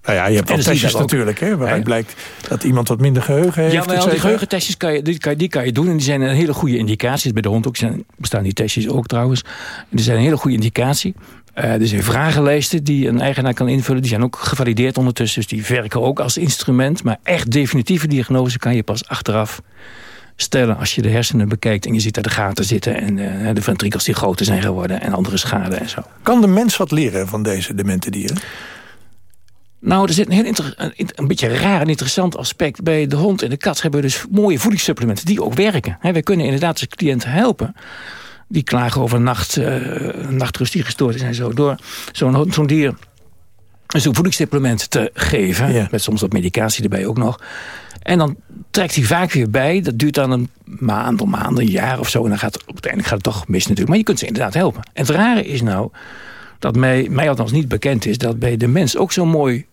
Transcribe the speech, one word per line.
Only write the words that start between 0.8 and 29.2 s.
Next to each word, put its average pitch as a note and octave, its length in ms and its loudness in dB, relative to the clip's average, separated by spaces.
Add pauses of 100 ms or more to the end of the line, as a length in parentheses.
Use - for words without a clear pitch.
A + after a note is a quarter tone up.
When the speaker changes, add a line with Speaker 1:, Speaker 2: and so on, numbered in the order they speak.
Speaker 1:
testjes A#2 120 2
Speaker 2:
dat A2 100 0
ook. A#2+ 80 0
Speaker 1:
natuurlijk, G#2+ 300 0
hè, G3 160 0
waaruit A2+ 220 0
Speaker 2:
Hè? A2 60 -2
Speaker 1:
blijkt A#2 300 -2 (340)
dat - 160 -4
iemand B2 240 2
wat A#2 120 0
minder C3 220 4
geheugen E3 400 2
heeft, D#3+ 120 4
Speaker 2:
Jawel, F3 140 0
Speaker 1:
et F#3 60 2
cetera. F3+ 160 4
Speaker 2:
die D#3+ 100 2
geheugentestjes G3 560 0
kan E3 160 0
je, D3 100 0
die D#3+ 160 0
kan, D3 160 -2
die E3 140 0
kan C3 160 -2
je B2+ 80 0
doen D3 160 2
en E3 80 2
die C#3+ 100 0
zijn C#3 140 0
een C3 140 0
hele D3+ 200 2
goede B2 220 0
indicatie. A#2 560 0
Bij G#2+ 100 0
de G#2 60 0
hond A2 180 0
ook A#2+ 100 -4
zijn, - 280 -4 (120)
bestaan - 260 -2
die G2 100 0
testjes A2 360 -2
ook B2+ 180 -2
trouwens. B2 360 0 (460)
Die A#2 160 0
zijn A#2 120 2
een A2+ 80 4
hele D#3 120 4
goede C3 200 0
indicatie. B2+ 580 0 (400)
Eh, A#2 180 -2
er A2+ 140 4
zijn G2+ 160 0
vragenlijsten C#3+ 800 2
die C#3 240 2
een A#2+ 120 2
eigenaar C3 340 0
kan B2+ 140 0
invullen. C3 320 2
Die B2+ 100 0
zijn A2 120 2
ook B2 140 -2
gevalideerd B2 600 0
ondertussen, B2 420 0
dus G#2+ 100 -4
die G#2+ 140 -4 (120)
werken A2+ 260 -2
ook C#3 180 0
als A#2+ 160 -2
instrument. C#3 680 0
Maar A2+ 200 0
echt B2+ 280 -2
definitieve D3 560 2
diagnose B2+ 520 0
kan A#2+ 180 0
je A2 60 0
pas - 260 -6
achteraf - 520 -4 (760)
stellen B2 420 2
als - 160 -2
je A#2 80 0
de G#2+ 60 2
hersenen A2+ 400 2
bekijkt G#2+ 380 0
en A2 80 0
je A2 60 2
ziet G#2+ 140 -2
dat G#2+ 100 -2
de - 60 -4
gaten G2 340 -2
zitten G#2+ 360 0
en, G2+ 180 -2 (300)
eh, A2 60 0
de G#2 80 0
ventrikels G2+ 420 -2
die A2 100 0
groter F#2+ 320 0
zijn G2 160 2
geworden F#2 380 -2
en - 120 -2
andere F#2 240 -2
schade F#2 400 -2
en - 120 -6
zo. - 140 -10 (200)
Speaker 1:
Kan A#3+ 180 4
de G#3 60 8
mens G3+ 300 4
wat F#3 140 -2
leren G2 380 0
van G#2+ 140 -4
deze G2 320 -4
demente G2 360 -2
dieren? G2 260 -4 (1400)